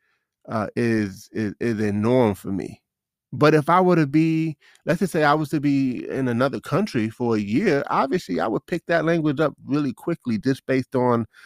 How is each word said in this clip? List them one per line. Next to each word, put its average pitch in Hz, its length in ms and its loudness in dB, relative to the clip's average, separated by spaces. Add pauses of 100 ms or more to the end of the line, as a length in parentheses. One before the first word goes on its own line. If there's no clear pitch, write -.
(480)
uh, 107 260 -4
is, 107 580 -2
is, 104 280 -4
is 113 200 -2
a 107 120 -2
norm 110 420 2
for 104 160 -10
me. - 320 -8 (500)
But 147 220 4
if 151 160 2
I 180 100 4
were 180 160 4
to 156 100 4
be, 160 520 0 (260)
let's 160 160 -2
just 196 120 -2
say 156 120 2
I 147 100 6
was 156 160 0
to 156 100 -2
be 135 500 0
in 127 180 -2
another 120 320 0
country 139 480 -2
for 117 280 -2
a 107 40 0
year, 139 480 0
obviously 180 520 -2
I 180 60 -2
would - 200 -4
pick 175 200 -6
that 160 200 0
language 156 340 0
up 151 140 0 (100)
really 135 300 -2
quickly 123 440 -4
just 131 280 -2
based 131 280 -2
on 120 320 2 (200)